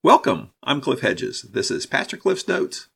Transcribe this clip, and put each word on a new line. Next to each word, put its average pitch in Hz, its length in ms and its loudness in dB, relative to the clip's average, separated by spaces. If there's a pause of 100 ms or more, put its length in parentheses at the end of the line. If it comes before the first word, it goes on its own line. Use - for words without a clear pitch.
Welcome. - 480 4 (120)
I'm 143 180 -2
Cliff 131 200 -2
Hedges. 92 420 -2
This - 260 -4
is 78 160 -4
Pastor - 320 -4
Cliff's - 300 -2
Notes. - 480 -2